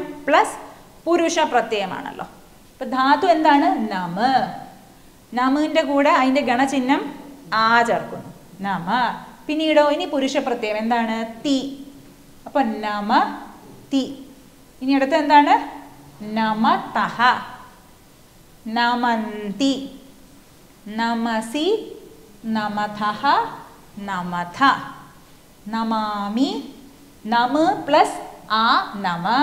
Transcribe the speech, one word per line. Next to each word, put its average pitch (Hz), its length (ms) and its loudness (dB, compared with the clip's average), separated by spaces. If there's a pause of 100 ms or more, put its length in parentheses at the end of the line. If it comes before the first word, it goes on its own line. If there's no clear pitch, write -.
(280)
plus 330 280 4 (500)
പുരുഷ 339 320 2 (160)
പ്രത്യയമാണല്ലോ. 214 720 -2 (480)
അപ്പം 262 240 -10
ധാതു 285 380 4
എന്താണ്? 311 340 4 (240)
നമ. 180 260 -4 (1200)
നമിൻ്റെ 302 520 2
കൂടെ 285 280 4
അതിൻ്റെ 262 320 2
ഗണചിഹ്നം 277 500 2 (640)
ആ - 20 4 (240)
ചേർക്കുന്നു, 175 420 -4 (360)
നമ. 175 220 -4 (580)
പിന്നീടോ 302 360 4 (120)
ഇനി 359 180 -4
പുരുഷ 269 240 -2 (100)
പ്രത്യയം 220 360 -4
എന്താണ്? 226 340 -2 (260)
തി. 277 140 0 (920)
അപ്പം 262 180 0 (220)
നമ 208 240 -4 (800)
തി. 269 120 0 (800)
ഇനി 262 180 0
അടുത്ത് 277 240 2
എന്താണ്? 302 320 6 (840)
നമതഹ, 220 800 0 (1600)
നമന്തി, 233 960 0 (1300)
നമസി, 233 680 -2 (880)
നമഥഹ, 208 680 -4 (880)
നമഥ, 175 500 -6 (1120)
നമാമി. 220 760 -2 (840)
നമ 247 220 2 (320)
പ്ലസ് 302 300 4 (440)
ആ - 20 2 (420)
നമ. 170 200 -2 (180)